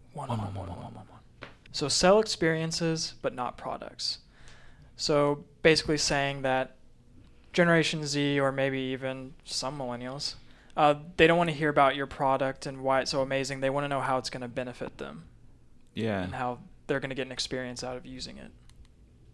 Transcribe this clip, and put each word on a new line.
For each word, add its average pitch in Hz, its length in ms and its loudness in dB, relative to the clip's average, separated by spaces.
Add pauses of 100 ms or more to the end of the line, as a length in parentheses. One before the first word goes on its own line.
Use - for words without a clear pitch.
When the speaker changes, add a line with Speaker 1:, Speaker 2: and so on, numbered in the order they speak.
(140)
Speaker 1:
One, 143 160 -10
Speaker 2:
one, 120 100 -4
Speaker 1:
one, - 0 -
Speaker 2:
one, 98 160 -6
Speaker 1:
one, - 0 -
Speaker 2:
one, 92 140 -10
Speaker 1:
one, 87 160 -12
Speaker 2:
one, - 80 -14
Speaker 1:
one. 110 160 -16
Speaker 2:
one. - 400 -20 (240)
Speaker 1:
So 147 160 -2
sell 185 300 6
experiences, 160 1000 -2
but 135 140 -2
not 123 220 -6
products. - 640 -8 (760)
So 147 480 2 (180)
basically 156 360 6
saying 139 460 0
that 131 320 0 (800)
Generation 165 520 4
Z, 143 340 2
or 135 120 2
maybe 135 280 0
even 131 540 -6 (100)
some 139 340 -6
millennials, 127 580 -6 (420)
uh, 147 180 6 (220)
they 160 100 10
don't 170 100 6
wanna 170 140 2
hear 147 180 0
about 143 280 6
your 139 100 -4
product 135 580 0
and 135 160 -8
why 131 200 4
it's - 100 -2
so 147 100 2
amazing. 135 380 -2
They 135 100 0
wanna 143 200 0
know 139 120 0
how 131 160 0
it's 123 120 -4
gonna 127 180 -8
benefit 123 500 -8
them 73 280 -12 (680)
Speaker 2:
Yeah. 107 300 -2
Speaker 1:
and 92 120 -6
how 123 240 -6 (280)
they're 139 140 0
gonna 135 140 -6
get 131 100 -6
an 131 80 -12
experience 123 500 -6
out 127 140 -8
of 123 80 -14
using 127 320 -14
it. 87 140 -18 (840)